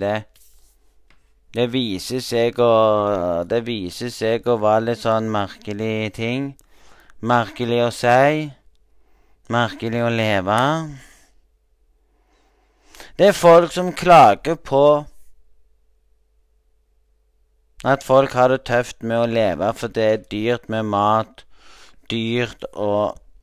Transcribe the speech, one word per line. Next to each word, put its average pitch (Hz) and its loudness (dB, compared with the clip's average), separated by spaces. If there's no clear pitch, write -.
det. 104 -2
Det 117 -2
viser 117 -6
seg 117 -4
å, 120 4
det 117 -2
viser 113 -8
seg 113 -4
å 120 2
være 107 0
litt 117 -6
sånn 110 -2
merkelig 107 -6
ting. 123 -6
Merkelig 120 -2
å 117 -2
si. 143 2
Merkelig 117 -4
å 117 -2
leve. 107 0
Det 185 4
er 196 0
folk 170 6
som 180 -4
klager 156 6
på 147 2
at 135 0
folk 135 2
har 127 4
det 131 -2
tøft 120 -4
med 117 0
å 117 0
leve, 101 0
for 120 -8
det 110 -2
er 107 -2
dyrt 113 -4
med 110 -4
mat, 107 0
dyrt 117 -6
og 104 -4